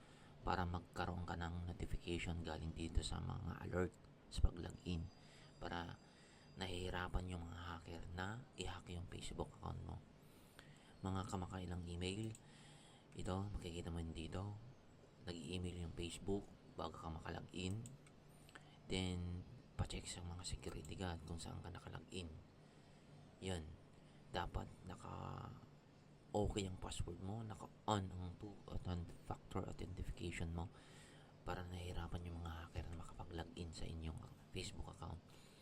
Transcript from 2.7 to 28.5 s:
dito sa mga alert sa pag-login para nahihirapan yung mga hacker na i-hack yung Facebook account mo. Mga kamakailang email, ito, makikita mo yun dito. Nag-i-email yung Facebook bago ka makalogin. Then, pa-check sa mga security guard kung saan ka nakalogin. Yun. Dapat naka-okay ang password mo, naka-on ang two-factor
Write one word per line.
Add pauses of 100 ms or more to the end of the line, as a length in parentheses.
dito
sa
mga
alert (400)
sa
pag-login (560)
para (560)
nahihirapan
yung
mga (100)
hacker (140)
na (160)
i-hack
yung
Facebook
account
mo. (1040)
Mga
kamakailang
email, (880)
ito, (240)
makikita
mo
yun
dito. (720)
Nag-i-email
yung
Facebook (300)
bago
ka
makalogin. (1040)
Then, (340)
pa-check
sa
mga
security
guard
kung
saan
ka
nakalogin. (1160)
Yun. (680)
Dapat (240)
naka-okay
ang
password
mo,
naka-on
ang (100)
two-factor